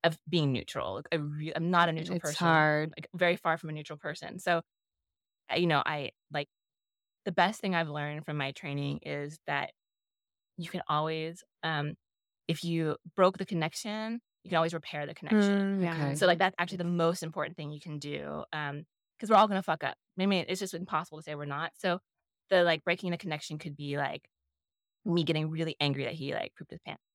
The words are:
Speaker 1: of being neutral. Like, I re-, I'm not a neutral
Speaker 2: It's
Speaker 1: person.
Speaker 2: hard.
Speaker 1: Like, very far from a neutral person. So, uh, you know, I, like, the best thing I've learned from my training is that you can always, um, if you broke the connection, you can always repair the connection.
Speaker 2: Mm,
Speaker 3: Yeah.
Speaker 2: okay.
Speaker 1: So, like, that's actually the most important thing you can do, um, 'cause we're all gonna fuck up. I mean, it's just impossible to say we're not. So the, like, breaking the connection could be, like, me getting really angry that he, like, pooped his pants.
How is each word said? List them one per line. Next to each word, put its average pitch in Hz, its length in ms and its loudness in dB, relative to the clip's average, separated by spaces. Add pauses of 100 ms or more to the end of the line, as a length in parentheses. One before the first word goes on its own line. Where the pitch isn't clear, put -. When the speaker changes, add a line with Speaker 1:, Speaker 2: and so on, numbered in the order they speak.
Speaker 1:
of 165 120 2 (120)
being 147 240 4
neutral. - 420 -4
Like, 147 180 -10
I 170 40 0
re-, 151 380 -6
I'm 165 160 0
not 175 180 6
a 160 40 -2
neutral 165 240 -4
Speaker 2:
It's 151 160 -4
Speaker 1:
person. 160 320 6
Speaker 2:
hard. 151 320 2
Speaker 1:
Like, - 180 -14
very 175 220 4
far 165 220 0
from 160 120 -10
a - 20 -6
neutral 151 260 -10
person. - 400 -10
So, 170 220 2 (920)
uh, - 40 2
you 175 100 4
know, 151 180 4
I, 147 260 -4 (220)
like, 147 160 -4 (760)
the 196 80 -2
best 185 280 4
thing 190 140 0
I've 165 140 0
learned 147 360 -6
from 151 120 -4
my 139 160 -2
training 143 500 -4
is 147 440 -8
that 143 240 -2 (840)
you 165 120 -10
can 180 200 -6
always, 160 540 -2 (200)
um, 147 320 -2 (540)
if 165 160 -2
you 160 320 0 (180)
broke 190 240 6
the 190 80 -2
connection, 214 760 -4 (220)
you 185 80 -18
can 175 60 2
always 165 180 2
repair 151 320 -8
the 147 80 -12
connection. 202 460 4
Speaker 2:
Mm, 196 200 0
Speaker 3:
Yeah. 175 60 2
Speaker 2:
okay. 147 280 0
Speaker 1:
So, 180 120 4
like, 170 120 6
that's 190 200 2
actually 180 200 -2
the 170 60 -2
most 170 380 2
important 160 340 -6
thing 151 140 -10
you 147 100 -12
can 151 180 -8
do, 147 540 -8
um, 147 320 -6 (340)
'cause 214 120 -6
we're 214 60 10
all 208 120 10
gonna 196 140 0
fuck 160 220 -2
up. - 120 -4 (220)
I 185 80 2
mean, 190 220 2
it's 185 120 -2
just 190 140 -6
impossible 170 440 -4
to 156 40 -16
say 151 120 -8
we're 147 100 -8
not. 143 320 -4
So 185 240 0 (480)
the, 180 140 8
like, 165 220 4
breaking 180 260 0
the 175 80 -2
connection 156 400 -6
could 147 180 -10
be, 143 200 -4
like, 143 320 -4 (760)
me 170 200 2
getting 156 260 0
really 160 300 -4
angry 139 240 0
that - 100 -4
he, 143 200 -6
like, - 200 -6
pooped - 160 -18
his 160 100 -16
pants. 156 220 -14 (120)